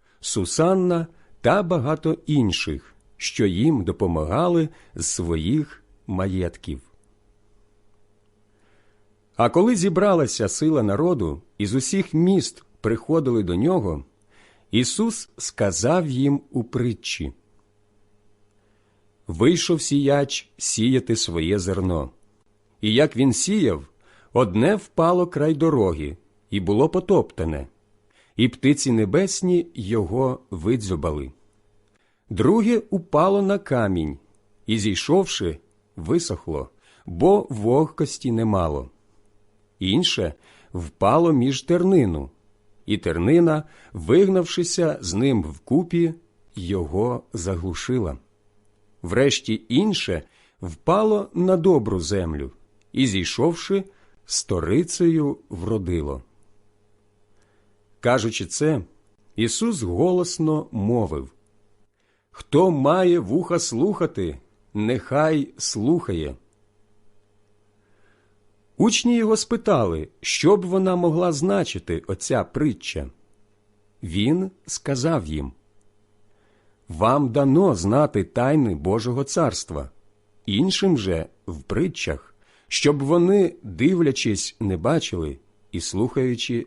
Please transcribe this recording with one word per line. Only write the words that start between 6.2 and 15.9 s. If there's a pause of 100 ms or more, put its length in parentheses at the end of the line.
А
коли
зібралася
сила
народу, (160)
і
з
усіх
міст (160)
приходили
до
нього, (640)
Ісус
сказав